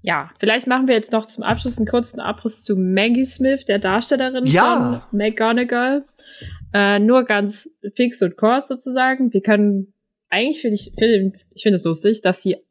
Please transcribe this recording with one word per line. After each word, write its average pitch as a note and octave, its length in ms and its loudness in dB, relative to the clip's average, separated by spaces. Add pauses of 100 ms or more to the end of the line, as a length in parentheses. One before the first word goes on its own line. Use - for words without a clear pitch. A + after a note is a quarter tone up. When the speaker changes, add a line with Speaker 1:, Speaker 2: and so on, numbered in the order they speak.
Speaker 1:
Ja, D#3+ 380 -4
vielleicht G#3+ 280 0
machen C4 200 2
wir B3 80 4
jetzt A3 160 -2
noch A3 160 -2
zum - 160 -12
Abschluss A#3 340 -4
einen G#3+ 100 0
kurzen A#3+ 320 -4
Abriss - 440 -8
zu G#3 140 -2
Maggie G3+ 480 2
Smith, C4+ 400 -2
der G3+ 140 0
Darstellerin B3+ 640 -2
Speaker 2:
Ja. A#3+ 640 2
Speaker 1:
von G3+ 80 -4
McGonagall. A#3+ 880 0 (680)
Äh, G3+ 260 2
nur B3 240 4
ganz G#3 460 -4 (260)
fix B3 260 0
und F3 160 0
kurz B3+ 320 2
sozusagen. B3+ 640 -2
Wir G3 80 2
können, G3+ 520 2 (360)
eigentlich B3+ 320 -2
find A3+ 140 -2
ich, - 220 -10
find, G3+ 380 2 (180)
ich - 100 -18
find G#3 120 4
es F3 80 -2
lustig, G3+ 380 0
dass F#3 220 0
sie F#3 140 -2 (140)